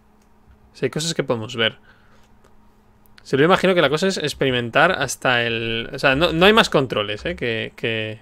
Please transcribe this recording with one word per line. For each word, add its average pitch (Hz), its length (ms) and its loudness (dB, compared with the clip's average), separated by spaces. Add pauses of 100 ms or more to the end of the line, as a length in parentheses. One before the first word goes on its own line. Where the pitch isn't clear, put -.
(720)
Si - 120 -6
hay 123 60 -2
cosas 160 220 -6
que 151 100 -2
podemos 113 320 -4
ver. 113 220 0 (1500)
Se - 140 -2
lo 135 60 6
imagino 185 320 4
que 175 60 2
la 143 80 4
cosa 156 180 -2
es 190 100 -2
experimentar 135 760 0
hasta 127 520 -2
el, 113 500 -4
o 139 60 -10
sea, 135 160 2
no, 165 160 2
no 165 140 4
hay 214 80 8
más 220 160 2
controles, 110 560 -2
¿eh? 175 100 -6
Que, 113 400 -6
que, 110 460 -6